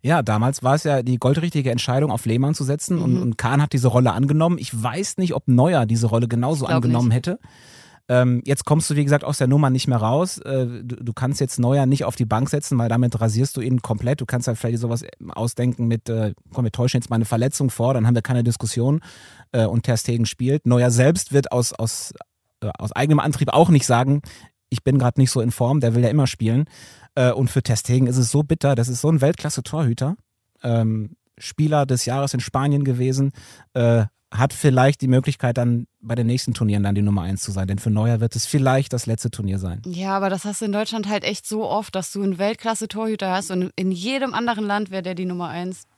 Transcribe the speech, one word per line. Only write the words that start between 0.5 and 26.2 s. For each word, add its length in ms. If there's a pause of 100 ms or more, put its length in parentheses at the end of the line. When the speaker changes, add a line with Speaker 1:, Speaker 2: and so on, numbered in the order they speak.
Speaker 1:
war 120
es 100
ja 180
die 140
goldrichtige 520
Entscheidung, 420
auf 140
Lehmann 280
zu 100
setzen 340
und, 180
Speaker 2:
Mhm. 60
Speaker 1:
und 160
Kahn 240
hat 120
diese 160
Rolle 240
angenommen. 440
Ich 240
weiß 360
nicht, 160
ob 160
Neuer 360
diese 220
Rolle 220
genauso 340
Speaker 2:
Ich 60
glaub 80
Speaker 1:
angenommen 320
Speaker 2:
nicht. 80
Speaker 1:
hätte. 220 (680)
Ähm, 360
jetzt 180
kommst 260
du, 60
wie 80
gesagt, 220
aus 120
der 100
Nummer 220
nicht 200
mehr 80
raus. 400
Äh, 280
du, 380
du 80
kannst 300
jetzt 180
Neuer 260
nicht 200
auf 100
die 80
Bank 260
setzen, 280
weil 100
damit 320
rasierst 380
du 20
ihn 220
komplett. 400
Du 40
kannst 220
halt 100
vielleicht 220
sowas 240 (240)
ausdenken 600
mit, 200
äh, 260 (200)
„Komm, 100
wir 80
täuschen 300
jetzt 80
mal 80
eine 80
Verletzung 440
vor, 240
dann 140
haben 80
wir 60
keine 240
Diskussion“, 560 (500)
äh, 140
und 180
Ter 140
Stegen 280
spielt. 400
Neuer 240
selbst 440
wird 180
aus, 220
aus, 400 (500)
äh, 140
aus 160
eigenem 260
Antrieb 300
auch 180
nicht 180
sagen, 360 (480)
„Ich 160
bin 140
grad 180
nicht 140
so 100
in 100
Form“, 300
der 120
will 100
ja 60
immer 180